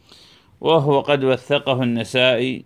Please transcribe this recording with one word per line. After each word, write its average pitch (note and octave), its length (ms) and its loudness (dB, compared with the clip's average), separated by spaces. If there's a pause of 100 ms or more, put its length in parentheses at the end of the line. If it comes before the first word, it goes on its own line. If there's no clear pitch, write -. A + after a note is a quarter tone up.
(600)
وهو D3 380 2
قد C#3 240 0
وثقه C3 600 -2
النسائي B2 840 0